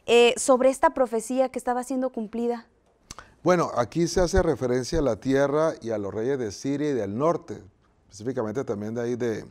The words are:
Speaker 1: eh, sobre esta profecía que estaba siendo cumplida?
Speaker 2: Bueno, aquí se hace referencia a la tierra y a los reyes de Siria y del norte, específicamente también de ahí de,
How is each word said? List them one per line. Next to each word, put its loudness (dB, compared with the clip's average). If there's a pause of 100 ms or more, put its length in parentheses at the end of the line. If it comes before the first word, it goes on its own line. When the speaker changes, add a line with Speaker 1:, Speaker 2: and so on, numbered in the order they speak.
Speaker 1:
eh, 6
sobre 4
esta 2
profecía 0
que -8
estaba -4
siendo -4
cumplida? -6 (760)
Speaker 2:
Bueno, 2
aquí 0
se 0
hace 4
referencia 0
a 2
la 0
tierra 2 (100)
y -6
a -2
los -6
reyes -2
de -4
Siria -4
y -2
del -4
norte, -2 (420)
específicamente -4
también -6
de -4
ahí -4
de, -4